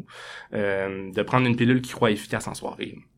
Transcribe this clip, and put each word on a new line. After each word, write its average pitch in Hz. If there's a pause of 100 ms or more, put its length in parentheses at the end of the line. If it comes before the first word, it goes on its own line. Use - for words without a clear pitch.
(540)
euh, 98
de 104
prendre 127
une 117
pilule 123
qui -
croit 113
efficace 107
en -
soirée. - (200)